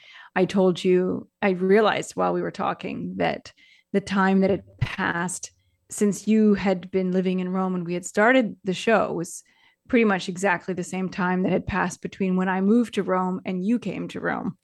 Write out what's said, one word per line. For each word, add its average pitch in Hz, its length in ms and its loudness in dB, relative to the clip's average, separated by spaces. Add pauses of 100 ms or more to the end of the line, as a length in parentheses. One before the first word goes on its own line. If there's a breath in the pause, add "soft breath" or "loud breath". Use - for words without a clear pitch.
(340 loud breath)
I 185 100 4
told 185 380 2
you, 185 460 0 (120)
I 208 100 2
realized 190 640 2
while 180 160 0
we 180 100 -2
were 175 80 -4
talking 180 680 -6
that - 340 -4 (400 soft breath)
the 196 80 2
time 196 400 2
that 190 100 4
had 180 120 -2 (180)
passed 175 720 -4 (360)
since - 380 -2
you 214 280 6
had 185 360 -2
been 185 220 0
living 185 280 0
in 180 100 -4
Rome 190 240 -2
and 175 120 -4
we 175 80 -4
had 175 120 -6
started 233 580 4
the 185 100 -2
show - 380 2
was 170 300 -8 (460 soft breath)
pretty 233 160 4
much 190 240 0
exactly 180 460 -2
the 175 100 -6
same 185 240 -6
time 185 340 0
that 180 100 0
had - 140 0
passed 180 340 -4
between 185 360 -2
when 185 120 0
I 190 120 -2
moved 220 340 2
to 202 80 -2
Rome 185 420 -2
and 185 200 -4
you 226 140 0
came 175 300 -8
to - 120 -12
Rome. - 440 -4